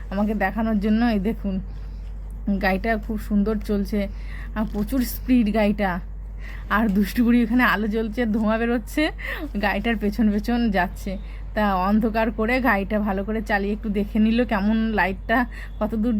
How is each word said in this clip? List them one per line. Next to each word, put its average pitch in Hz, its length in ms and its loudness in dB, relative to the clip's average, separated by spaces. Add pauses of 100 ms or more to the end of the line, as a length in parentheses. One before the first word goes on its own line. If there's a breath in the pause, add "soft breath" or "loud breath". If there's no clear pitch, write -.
(100)
আমাকে 208 240 0
দেখানোর 214 460 0
জন্য, 220 260 2
এই 220 140 2
দেখুন 196 340 -2 (1080 loud breath)
গাড়িটা 190 340 2
খুব 214 220 -4
সুন্দর 208 380 0
চলছে, 202 520 -2 (460 loud breath)
আর 214 180 -2
প্রচুর 208 300 -2
স্পিড 240 520 2
গাড়িটা। 208 360 2 (800 loud breath)
আর 202 180 4
দুষ্টু 196 340 2
বুড়ি 240 200 6
ওখানে 240 220 4
আলো 202 240 2
জ্বলছে, 226 380 -2
ধোঁয়া 214 320 2
বেরোচ্ছে, 233 440 0 (600 loud breath)
গাড়িটার 208 340 0
পেছন 208 340 0
পেছন 208 280 0 (120)
যাচ্ছে। 185 420 -2 (420 loud breath)
তা 208 200 2
অন্ধকার 214 560 2
করে 220 300 0
গাড়িটা 208 380 2
ভালো 196 260 0
করে 220 180 -4
চালিয়ে 202 300 0
একটু 214 160 -4
দেখে 202 300 0
নিল 220 260 4
কেমন 214 320 2 (160)
লাইটটা 190 460 2 (420 loud breath)
কত 214 140 0
দূর 226 260 2